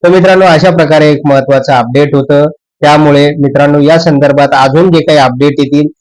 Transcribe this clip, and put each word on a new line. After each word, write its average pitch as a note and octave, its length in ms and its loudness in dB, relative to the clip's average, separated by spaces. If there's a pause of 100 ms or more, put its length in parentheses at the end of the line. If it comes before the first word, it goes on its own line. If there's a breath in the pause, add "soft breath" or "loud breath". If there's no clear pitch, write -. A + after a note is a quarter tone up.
तर F3 40 2
मित्रांनो, F#3 380 2
अशा F3 240 2
प्रकारे D#3 400 0
एक D3 80 -2 (100)
महत्त्वाचं C3+ 440 0
अपडेट C3 420 -2
होतं. C#3+ 400 0
त्यामुळे D3 720 0
मित्रांनो, C#3+ 520 -2
या D3+ 180 2
संदर्भात C#3+ 540 0
अजून C#3+ 380 0
जे E3 100 2
काही D3+ 180 0
अपडेट C3 400 0
येतील D3 300 -2 (120)